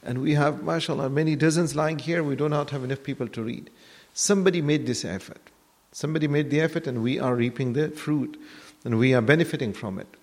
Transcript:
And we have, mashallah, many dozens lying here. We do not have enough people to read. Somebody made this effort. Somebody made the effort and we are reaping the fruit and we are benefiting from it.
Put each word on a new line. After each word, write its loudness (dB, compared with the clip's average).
And -6
we 2
have, 2
mashallah, -2
many 0
dozens 2
lying 0
here. -2
We -2
do 0
not 0
have -6
enough -4
people -6
to -8
read. -8
Somebody 2
made 2
this -4
effort. -10
Somebody -2
made 2
the 2
effort 0
and -2
we 0
are 0
reaping 0
the 0
fruit -4
and 2
we 6
are 6
benefiting 2
from -8
it. -14